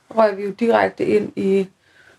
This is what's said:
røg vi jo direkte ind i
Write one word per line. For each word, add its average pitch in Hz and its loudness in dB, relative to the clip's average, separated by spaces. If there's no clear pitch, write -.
røg 214 2
vi 196 -10
jo 202 -6
direkte 202 0
ind 208 0
i 196 0